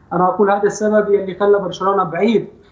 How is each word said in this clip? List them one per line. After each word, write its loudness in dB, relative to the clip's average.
أنا 0
أقول 2
هذا 0
السبب 0
يلي -2
خلى 2
برشلونة -2
بعيد 0